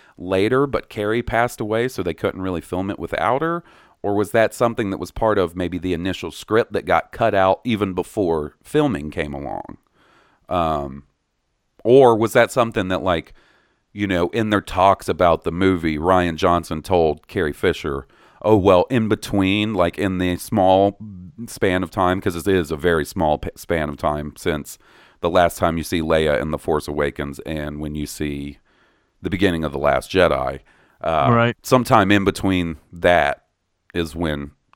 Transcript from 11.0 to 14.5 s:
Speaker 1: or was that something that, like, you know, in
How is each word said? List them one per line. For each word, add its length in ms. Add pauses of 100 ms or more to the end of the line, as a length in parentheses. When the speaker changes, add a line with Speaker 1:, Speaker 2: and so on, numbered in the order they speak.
Speaker 1:
or 320
was 180
that 180
something 360
that, 140
like, 300 (600)
you 140
know, 240
in 200